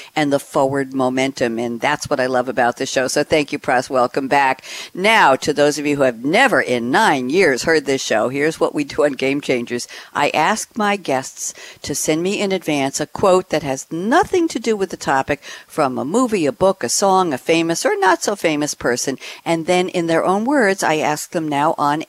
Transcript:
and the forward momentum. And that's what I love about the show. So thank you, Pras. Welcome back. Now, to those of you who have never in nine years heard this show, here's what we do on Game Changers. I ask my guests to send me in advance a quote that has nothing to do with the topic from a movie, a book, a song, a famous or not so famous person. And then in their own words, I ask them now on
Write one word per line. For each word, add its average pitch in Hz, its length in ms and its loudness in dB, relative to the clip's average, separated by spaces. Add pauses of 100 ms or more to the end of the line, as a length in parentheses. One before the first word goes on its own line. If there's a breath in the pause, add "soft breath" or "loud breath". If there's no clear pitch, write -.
(140 loud breath)
and 147 180 0
the 139 60 2
forward 139 560 -2
momentum. 131 640 0
And 117 220 -6
that's 143 280 -2
what 139 120 -2
I 127 60 0
love 127 220 0
about 123 280 0
the 135 100 -4
show. 131 220 -2
So 147 160 0
thank 151 260 0
you, 147 80 -6
Pras. 131 320 -2
Welcome 131 380 0
back. 135 340 2 (320 loud breath)
Now, 185 400 4
to 139 180 -2
those 147 260 2
of 147 80 -4
you 147 100 0
who 143 80 2
have 120 200 0
never 185 360 2
in 120 320 -2
nine 160 360 2
years 147 360 2
heard 156 220 2
this 135 180 0
show, 113 240 2
here's 143 320 -2
what 165 120 0
we 151 120 -2
do 143 200 -2
on 147 100 2
Game 135 260 -2
Changers. 120 480 -4 (260 loud breath)
I 143 160 2
ask 185 460 -2
my 208 180 0
guests 139 600 -6 (280 loud breath)
to - 100 -6
send 156 300 -2
me 202 180 -2
in 196 120 -2
advance 147 480 -2
a 147 80 -4
quote 185 420 2
that 156 140 -2
has 131 260 -6
nothing 311 560 0
to 294 140 -4
do 226 160 0
with 190 140 -2
the 175 60 -10
topic 139 460 -2 (240 loud breath)
from 131 320 -2
a 117 60 -4
movie, 208 420 0
a 131 60 0
book, 190 320 0
a 117 40 -2
song, 190 460 2
a 127 40 -4
famous 165 460 0
or 403 140 0
not 381 240 2
so 214 140 -2
famous 151 380 -2
person. 127 440 -4 (260 loud breath)
And 165 220 -2
then 180 220 2
in 175 180 -2
their 165 180 2
own 202 200 0
words, 233 400 2
I 156 140 2
ask 147 320 -2
them 160 180 -4
now 147 280 2
on 147 320 0